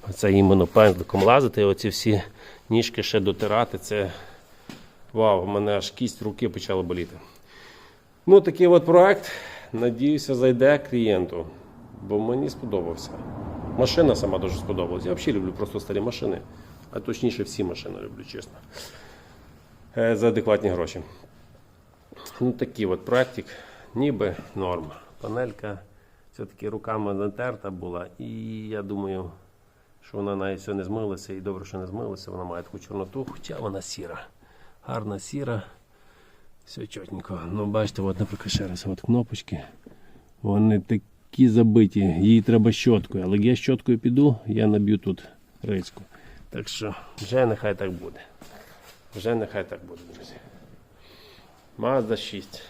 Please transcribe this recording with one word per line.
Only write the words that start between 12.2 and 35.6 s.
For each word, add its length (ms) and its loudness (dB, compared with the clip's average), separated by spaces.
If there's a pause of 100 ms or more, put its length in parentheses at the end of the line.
сподобався. 600 -6 (680)
Машина 380 4
сама 220 -2
дуже 180 -4
сподобалась. 500 -6
Я 80 -2
взагалі 240 -2
люблю 140 -4
просто 280 -8
старі 200 -6
машини, 420 -4 (500)
а 80 -8
точніше 440 -4
всі 200 -6
машини 360 -8
люблю, 240 -14
чесно. 300 -16 (1400)
Е, 180 2
за 120 2
адекватні 420 2
гроші. 320 -4 (1400)
Ну, 120 0
такий 340 -4
от 200 -2
проектик, 400 0 (500)
ніби 400 -2 (200)
норм. 300 -4 (360)
Панелька 580 -8 (540)
все-таки 360 -12
руками 440 -6
натерта 560 -6
була, 380 -10 (120)
і 80 -12 (400)
я 140 -8
думаю, 500 -6 (800)
що 60 -10
вона 180 -4
навіть 240 -6
все 140 -10
не 100 -6
змилася, 500 -8
і 80 -12
добре, 240 -8
що 120 -14
не 100 -10
змилася, 440 -12
вона 120 -10
має 200 -10
таку 160 -16
чорноту, 520 -10
хоча 280 -14
вона 220 -8
сіра. 440 -14 (580)
Гарна 360 -8
сіра, 440 -8 (1000)